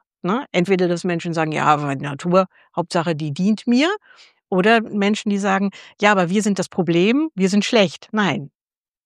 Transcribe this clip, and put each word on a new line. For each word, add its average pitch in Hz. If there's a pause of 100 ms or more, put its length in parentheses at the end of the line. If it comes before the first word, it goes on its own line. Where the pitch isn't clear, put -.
(220)
Ne? 226
Entweder, 180
dass 175
Menschen 170
sagen, 160
ja, 143
aber 147
die 143
Natur, 175 (300)
Hauptsache, 170
die 151
dient 202
mir. 262 (580)
Oder 214
Menschen, 208
die 202
sagen, 196 (300)
ja, 208
aber 180
wir 208
sind 202
das 180
Problem, 196
wir 185
sind 202
schlecht. 202
Nein, 165 (560)